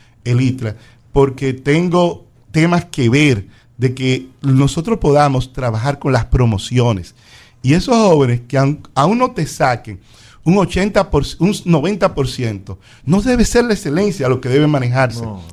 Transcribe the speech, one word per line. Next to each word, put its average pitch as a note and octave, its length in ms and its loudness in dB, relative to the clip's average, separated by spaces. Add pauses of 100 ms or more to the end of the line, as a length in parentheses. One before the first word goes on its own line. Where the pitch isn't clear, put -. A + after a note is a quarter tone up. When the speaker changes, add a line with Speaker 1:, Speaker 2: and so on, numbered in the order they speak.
(260)
Speaker 1:
el B2 160 0
itla, A#2 340 -2 (380)
porque C3+ 400 0
tengo E3+ 720 0 (260)
temas E3+ 340 2
que B2+ 240 -2
ver C3 380 2 (300)
de B2 160 -2
que C3 340 -4 (140)
nosotros C#3 560 0
podamos C#3+ 560 2
trabajar B2+ 460 -4
con C#3 120 -2
las A2+ 140 0
promociones. A#2 920 0 (460)
Y B2+ 140 2
esos F#3 200 0
jóvenes D3 520 2
que C3+ 100 -2
aun-, C#3 240 0 (140)
aún F3 240 2
no B3+ 120 0
te E3+ 160 -6
saquen A#2+ 520 -4 (440)
un F3+ 140 4
ochenta G3 540 0
por, C#3+ 120 0 (140)
un G3 180 0 (100)
noventa F3 500 0
por C#3 120 -2
ciento, G2+ 520 -8 (260)
no F#3 160 2
debe A#3+ 240 2
ser A#3+ 200 2
la A3+ 80 0
excelencia D#3+ 540 -2
lo B2+ 140 0
que B2 80 -6
debe C#3+ 160 2
manejarse B2+ 560 0
Speaker 2:
No. G#2+ 200 -10 (120)